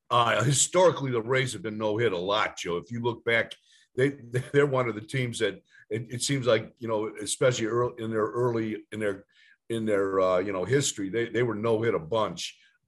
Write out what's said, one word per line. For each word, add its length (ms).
uh, 340
historically, 680
the 100
Rays 320
have 80
been 160
no-hit 340
a 60
lot, 400
Joe. 180
If 140
you 100
look 240
back, 300
they, 140
<laughs> 200
they're 140
one 200
of 100
the 40
teams 380
that 240
it, 220
it 120
seems 240
like, 340
you 80
know, 220
especially 460
early, 280
in 140
their 160
early, 680
in 80
their, 240
in 160
their, 340
uh, 200
you 120
know, 140
history, 420
they, 220
they 120
were 120
no-hit 400
a 40
bunch. 560